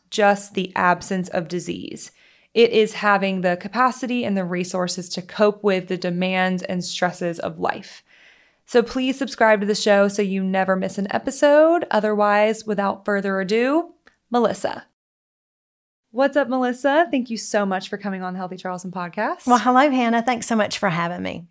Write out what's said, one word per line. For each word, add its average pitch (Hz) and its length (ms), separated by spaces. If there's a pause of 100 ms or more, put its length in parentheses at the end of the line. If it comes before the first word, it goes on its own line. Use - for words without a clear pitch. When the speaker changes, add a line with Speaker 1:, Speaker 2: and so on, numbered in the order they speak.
(100)
Speaker 1:
just 202 420
the 185 240
absence 180 540
of 165 180
disease. - 640 (400)
It 233 200
is 214 200
having 196 480
the 175 160
capacity 240 640
and 202 140
the 190 80
resources 180 640
to - 140
cope 208 420
with 185 240
the 185 80
demands 185 680
and 180 220
stresses 175 560
of 165 180
life. - 460 (640)
So 240 160
please 262 340
subscribe 220 440
to 202 60
the 208 80
show 202 340
so 202 120
you 190 240
never 190 320
miss 185 220
an 202 120
episode. 302 800
Otherwise, 208 760
without 196 400
further 196 340
ado, 247 540 (360)
Melissa. - 560 (1200)
What's 269 260
up, 277 120
Melissa? 254 600
Thank 247 200
you 226 80
so 208 260
much 190 240
for - 80
coming 190 260
on 185 120
the 185 40
Healthy 185 200
Charleston 180 340
podcast. 208 540
Speaker 2:
Well, 247 120
hello, 254 320
Hannah. 233 320
Thanks 233 240
so 233 80
much 214 240
for 202 120
having 170 320
me. 170 280